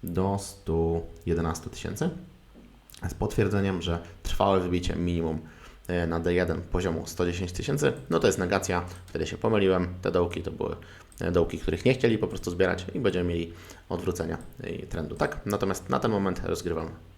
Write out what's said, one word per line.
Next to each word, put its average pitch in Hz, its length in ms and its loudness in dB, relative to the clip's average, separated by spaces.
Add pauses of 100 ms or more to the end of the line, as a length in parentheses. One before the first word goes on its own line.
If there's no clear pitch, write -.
do 92 360 0
stu 82 640 -2 (240)
jedenastu 82 440 0
tysięcy, - 400 -4 (960)
z - 60 -6
potwierdzeniem, 98 680 2
że 87 160 0 (240)
trwałe 98 380 4
wybicie 90 360 0
minimum, 82 420 0 (500)
e, 87 180 2
na 82 140 0
D 87 140 2
jeden 82 280 2
poziomu 87 440 0
sto - 200 0
dziesięć 87 260 -2
tysięcy, 143 400 2 (180)
no 82 80 4
to 101 80 4
jest 95 120 4
negacja, 92 460 2 (220)
wtedy - 200 -4
się 110 120 -8
pomyliłem, 92 640 4
te 90 100 0
dołki 87 300 2
to - 80 -4
były, - 260 -4 (440)
e, 85 120 0
dołki, 87 260 4
których 82 260 -2
nie 127 100 6
chcieli 117 240 4
po 107 80 0
prostu 92 240 -4
zbierać 90 440 2
i 85 60 -2
będziemy 90 280 0
mieli 85 240 -2 (360)
odwrócenie, 87 480 -2 (240)
e, - 260 -8
trendu, - 300 -6
tak? - 300 -2
Natomiast 98 420 -2
na 131 100 2
ten 117 120 2
moment 98 340 0
rozgrywam 82 440 -2 (300)